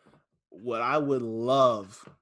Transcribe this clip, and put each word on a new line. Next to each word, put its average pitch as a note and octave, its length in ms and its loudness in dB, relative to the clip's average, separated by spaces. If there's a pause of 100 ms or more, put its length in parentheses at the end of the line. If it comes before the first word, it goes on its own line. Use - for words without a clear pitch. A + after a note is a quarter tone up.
(500)
What A2+ 340 -8
I C3+ 160 0
would C#3 240 0
love A2+ 840 0 (140)